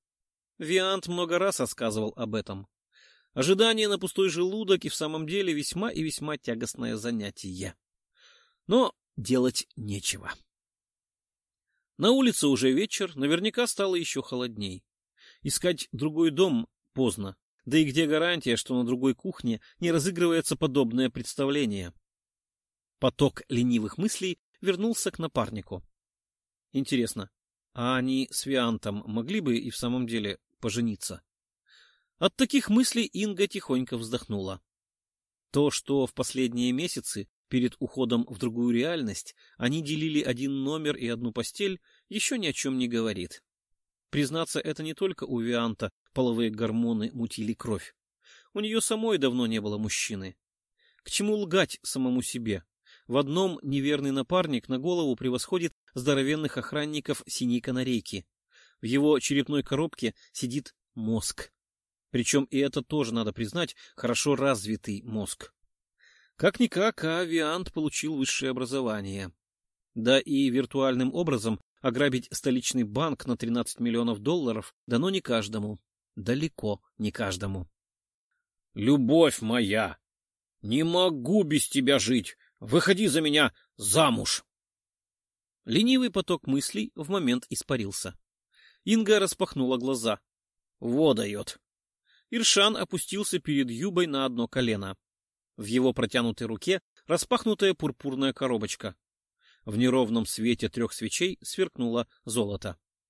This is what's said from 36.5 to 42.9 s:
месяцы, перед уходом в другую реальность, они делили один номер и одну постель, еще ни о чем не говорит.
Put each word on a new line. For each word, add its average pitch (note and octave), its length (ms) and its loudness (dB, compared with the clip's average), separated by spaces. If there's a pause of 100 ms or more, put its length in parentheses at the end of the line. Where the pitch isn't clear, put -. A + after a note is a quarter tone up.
месяцы, B2+ 560 -4 (200)
перед B2 300 0
уходом B2 500 0
в A2+ 100 -12
другую A#2+ 360 0
реальность, B2+ 600 -2 (220)
они C#3+ 240 0
делили D3+ 400 0
один C3+ 420 -2
номер D3 320 -2
и A#2+ 100 -6
одну A#2 260 -4
постель, F#3 480 -4 (280)
еще G#3+ 280 -2
ни G3+ 100 -2
о C#3 80 0
чем C3+ 240 -2
не B2 100 0
говорит. A2 560 -4 (640)